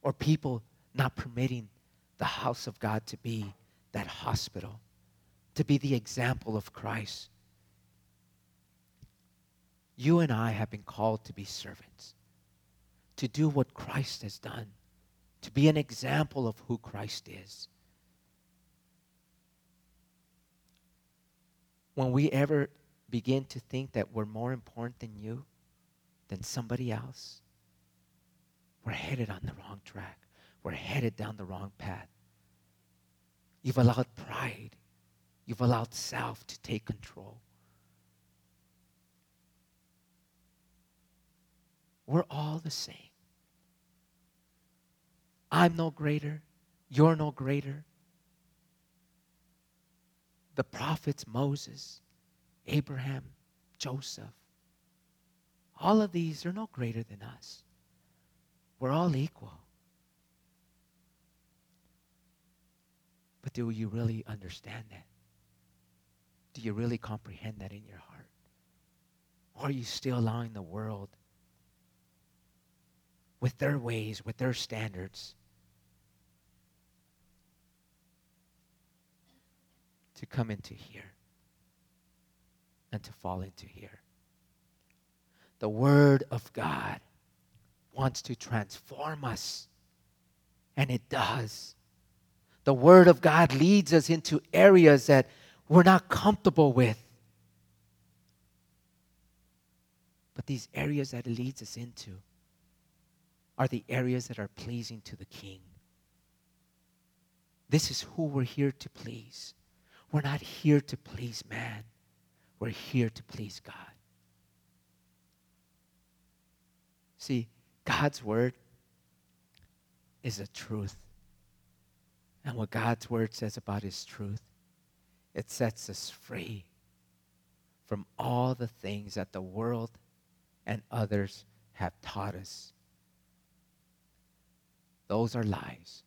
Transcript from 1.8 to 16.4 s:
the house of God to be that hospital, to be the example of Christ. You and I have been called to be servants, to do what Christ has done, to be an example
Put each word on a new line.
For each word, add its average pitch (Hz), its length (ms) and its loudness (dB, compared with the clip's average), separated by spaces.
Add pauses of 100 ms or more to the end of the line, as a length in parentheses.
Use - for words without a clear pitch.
the 107 80 -6
house - 400 -4
of 113 140 -12
God 107 260 -2
to - 120 -14
be 107 360 -8 (380)
that 101 160 -8
hospital, - 720 -8 (760)
to 151 100 -2
be 143 140 4
the 135 160 0
example 120 640 -4
of - 160 -8
Christ. 110 560 -10 (2750)
You 160 260 4
and 147 100 2
I 113 180 0
have 107 220 -4
been 104 100 -12
called 110 440 -2
to - 80 -16
be 101 100 -14
servants, - 720 -16 (1000)
to 131 100 -4
do 151 200 0
what 139 280 0
Christ - 480 -8
has 101 160 -12
done, 110 320 -14 (680)
to - 100 -18
be 143 160 6
an 156 100 6
example 139 720 -2